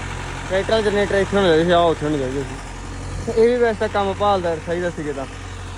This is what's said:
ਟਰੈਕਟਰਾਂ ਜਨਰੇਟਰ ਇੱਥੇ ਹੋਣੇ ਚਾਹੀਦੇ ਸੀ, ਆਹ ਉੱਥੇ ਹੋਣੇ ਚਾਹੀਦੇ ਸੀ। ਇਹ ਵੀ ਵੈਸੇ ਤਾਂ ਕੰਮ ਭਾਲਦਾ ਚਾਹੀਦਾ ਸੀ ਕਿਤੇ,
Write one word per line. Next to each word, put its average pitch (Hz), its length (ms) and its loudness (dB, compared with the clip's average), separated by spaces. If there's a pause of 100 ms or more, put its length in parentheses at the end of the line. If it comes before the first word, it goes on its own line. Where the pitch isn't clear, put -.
(480)
ਟਰੈਕਟਰਾਂ 196 340 2
ਜਨਰੇਟਰ 202 320 2
ਇੱਥੇ 196 220 2
ਹੋਣੇ 196 120 4
ਚਾਹੀਦੇ 160 160 6
ਸੀ, 180 80 4
ਆਹ 170 120 6
ਉੱਥੇ 147 220 2
ਹੋਣੇ 151 120 0
ਚਾਹੀਦੇ 135 240 -2
ਸੀ। - 880 -8
ਇਹ 226 160 6
ਵੀ 247 80 2
ਵੈਸੇ 233 220 2
ਤਾਂ 214 100 0
ਕੰਮ 202 300 0
ਭਾਲਦਾ 185 380 2
ਚਾਹੀਦਾ 175 340 -4
ਸੀ 170 120 -8
ਕਿਤੇ, 143 220 -6 (540)